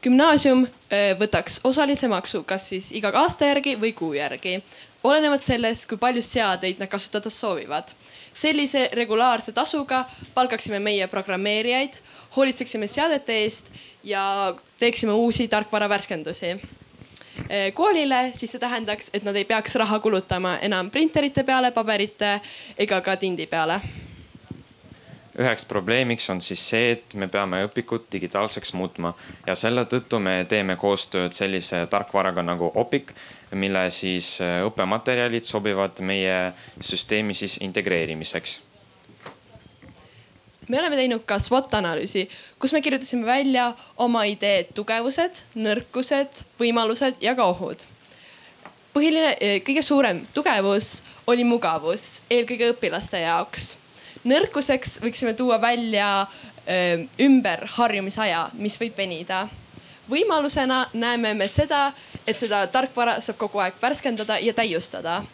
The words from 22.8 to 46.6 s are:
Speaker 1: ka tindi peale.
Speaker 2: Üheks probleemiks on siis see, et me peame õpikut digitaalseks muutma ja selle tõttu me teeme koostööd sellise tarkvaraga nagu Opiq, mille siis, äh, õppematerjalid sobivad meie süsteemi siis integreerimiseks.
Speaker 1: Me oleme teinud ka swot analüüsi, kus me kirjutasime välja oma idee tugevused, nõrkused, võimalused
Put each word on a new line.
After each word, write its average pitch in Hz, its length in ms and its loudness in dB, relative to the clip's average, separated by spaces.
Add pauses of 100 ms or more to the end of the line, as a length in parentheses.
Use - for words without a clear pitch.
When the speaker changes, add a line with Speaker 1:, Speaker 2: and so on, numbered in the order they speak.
Speaker 1:
ka 190 160 0
tindi 185 340 -2
peale. 165 300 0 (1600)
Speaker 2:
Üheks 120 280 0
probleemiks 117 640 0
on 92 120 -2
siis - 280 -2
see, 117 220 2
et - 240 -6
me 98 120 -4
peame 95 400 0
õpikut 117 440 -4
digitaalseks 98 640 -4
muutma 87 400 -4 (320)
ja 92 100 0
selle 120 320 0
tõttu 117 320 -2
me 92 280 0
teeme 95 320 0
koostööd 95 560 0
sellise 92 560 -2
tarkvaraga 95 520 0
nagu 85 320 0
Opiq, - 380 -2 (380)
mille 98 400 0
siis, 92 500 -2
äh, 87 240 0
õppematerjalid 117 800 0
sobivad 101 560 -2
meie 92 540 -2 (280)
süsteemi 107 520 -2
siis 98 280 -4
integreerimiseks. 85 960 -4 (2000)
Speaker 1:
Me 254 100 0
oleme 320 160 0
teinud 247 300 0
ka 202 140 0
swot 262 340 0
analüüsi, 185 560 -2 (300)
kus 269 120 0
me 302 100 2
kirjutasime 262 440 -2
välja 247 480 2 (240)
oma 233 260 2
idee 202 400 2 (100)
tugevused, 240 680 -2 (140)
nõrkused, 247 880 -2 (160)
võimalused 233 640 2